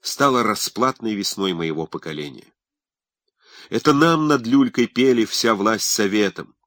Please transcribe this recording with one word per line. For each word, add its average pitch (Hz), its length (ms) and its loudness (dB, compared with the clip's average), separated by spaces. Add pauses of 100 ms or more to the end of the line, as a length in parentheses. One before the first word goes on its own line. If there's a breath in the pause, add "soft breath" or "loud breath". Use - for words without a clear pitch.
стала 131 420 0
расплатной 110 720 -4
весной 98 380 -4
моего 80 340 -4
поколения. 73 600 -12 (1200 loud breath)
Это 147 240 2
нам 156 340 2
над 131 180 0
люлькой 123 400 2
пели 123 380 2
«Вся 113 300 0
власть 104 340 -2
советам». 101 680 -2 (120)